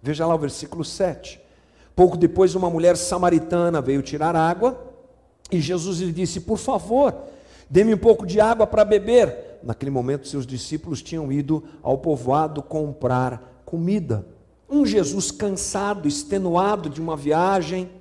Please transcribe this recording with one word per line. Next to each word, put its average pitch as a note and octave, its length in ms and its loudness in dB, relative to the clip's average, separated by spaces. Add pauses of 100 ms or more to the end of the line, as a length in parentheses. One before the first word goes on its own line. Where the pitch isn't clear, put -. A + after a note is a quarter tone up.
Veja D3+ 240 -2
lá E3 80 2
o D#3+ 40 0
versículo D3 460 -8
sete. - 560 -6 (540)
Pouco F3+ 200 8
depois, F3 380 4
uma F3+ 160 0
mulher E3+ 260 4
samaritana E3+ 840 0
veio C3+ 220 0
tirar D#3 320 -2
água F3 440 0 (720)
e F3+ 80 0
Jesus E3+ 380 -4
lhe F3 140 -4
disse, F3 300 -4
"Por G#3+ 180 -4
favor, A#3+ 560 0 (540)
dê-me G#3 240 6
um G3+ 60 2
pouco A3 260 6
de F3+ 140 -2
água A3 280 4
para G#3+ 160 4
beber." G#3 680 2 (100)
Naquele A#2+ 260 -6
momento, C3+ 380 -2
seus C#3 180 -6
discípulos D3 560 -8
tinham D#3 300 -8
ido D3 320 -2 (180)
ao C3 160 0
povoado D3 640 0
comprar B2+ 1040 -4
comida. E3 580 -4 (460)
Um C#4+ 160 2
Jesus G3 460 -2
cansado, G3+ 760 -4
extenuado F#3 800 -2
de D3 140 -8
uma D#3+ 160 -4
viagem F3 720 0 (120)